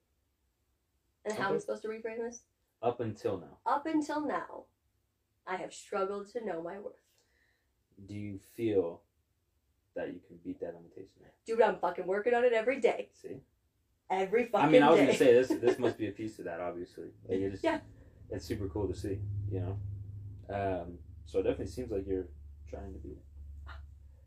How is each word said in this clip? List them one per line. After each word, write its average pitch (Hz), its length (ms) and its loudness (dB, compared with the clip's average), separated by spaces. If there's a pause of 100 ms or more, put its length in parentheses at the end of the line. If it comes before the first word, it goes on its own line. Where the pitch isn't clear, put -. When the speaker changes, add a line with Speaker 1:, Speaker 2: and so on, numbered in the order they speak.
(1200)
Speaker 1:
And 214 100 -2
how 208 100 -4
am - 20 0
I 196 60 0
Speaker 2:
Okay. - 80 2
Speaker 1:
supposed 214 220 -6
to 214 60 -6
reframe 220 300 -6
this? 233 240 -8 (400)
Speaker 2:
Up 120 180 0
until 107 380 -4
now. - 260 -16
Speaker 1:
Up 285 220 0
until 302 400 0
now, - 380 -6 (840)
I 185 100 -4
have - 160 -8
struggled 196 600 -4
to 233 120 -6
know 170 180 -4
my 175 160 -8
worth. - 220 -14 (1080)
Speaker 2:
Do 101 80 -10
you 104 240 -6
feel 95 640 0 (920)
that 82 180 -4
you 87 140 -14
can 87 120 -20
beat 87 220 -10
that 85 140 -6
limitation - 480 -20
now? - 60 -20 (180)
Speaker 1:
Dude, 226 160 4
I'm 190 160 4
fucking 180 280 0
working 208 280 2
on 240 100 6
it 247 80 6
every 233 280 2
day. - 340 2
Speaker 2:
See? - 260 -14 (680)
Speaker 1:
Every 190 420 2
Speaker 2:
I 151 160 4
mean, 156 140 10
I - 80 8
was 165 100 10
Speaker 1:
fucking 139 60 8
Speaker 2:
gonna - 60 6
Speaker 1:
day. - 60 2
Speaker 2:
say, 135 140 10
this, 127 160 8
Speaker 1:
<laughs> 160 120 0
Speaker 2:
this 123 180 4
must 117 180 2
be 107 120 -2
a 98 40 -6
piece 110 260 -8
of 90 80 -10
that, 85 140 -6
obviously. 87 500 -8 (160)
Like, 95 120 0
it 196 140 0
just, - 120 -4
Speaker 1:
Yeah. 320 160 2 (480)
Speaker 2:
it's 98 160 -6
super 101 240 -4
cool 101 200 -2
to 90 60 -2
see, 98 260 -4 (300)
you 95 100 -2
know? 101 180 -4 (720)
Um, 90 480 -2 (260)
so - 140 -4
it 92 60 4
definitely 123 240 0
seems 123 220 -6
like 98 160 -2
you're 92 220 -2 (400)
trying 98 240 -12
to - 60 -12
be. - 180 -14 (1120)